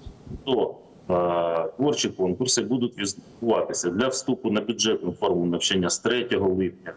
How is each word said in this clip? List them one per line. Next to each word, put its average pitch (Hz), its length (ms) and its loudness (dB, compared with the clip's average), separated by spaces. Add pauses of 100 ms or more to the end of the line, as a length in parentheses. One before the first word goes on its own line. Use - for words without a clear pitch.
(440)
то, 120 300 0 (360)
е, 85 680 0
творчі 143 320 0
конкурси 95 540 0
будуть 117 360 -2
відбуватися - 920 -2
для 110 180 2
вступу 127 420 -2
на 104 100 2
бюджетну 107 520 2
форму 87 340 0
навчання 87 440 2
з - 80 -2
третього 113 500 0
липня 92 480 -2